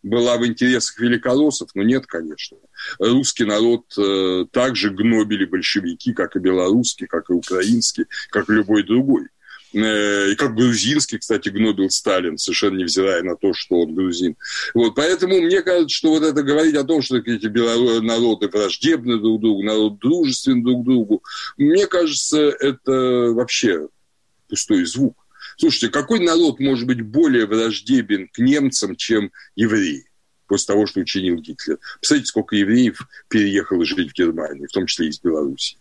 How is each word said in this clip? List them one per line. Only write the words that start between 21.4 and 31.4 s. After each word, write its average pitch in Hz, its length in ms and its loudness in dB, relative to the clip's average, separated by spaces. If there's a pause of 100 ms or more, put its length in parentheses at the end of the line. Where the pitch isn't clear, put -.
мне 170 300 4
кажется, 156 520 0
это 131 920 0
вообще 110 560 0 (600)
пустой 135 360 0
звук. 135 320 -2 (400)
Слушайте, - 320 0
какой 160 320 -2
народ 165 400 2
может 127 260 0
быть 123 140 -2
более 117 460 2
враждебен 110 840 0
к - 100 -14
немцам, 131 580 2
чем 104 360 -2 (240)
евреи 101 500 0 (420)
после 101 260 0
того, 104 120 4
что 98 140 -4
учинил 90 360 -2
Гитлер? 76 420 -8 (220)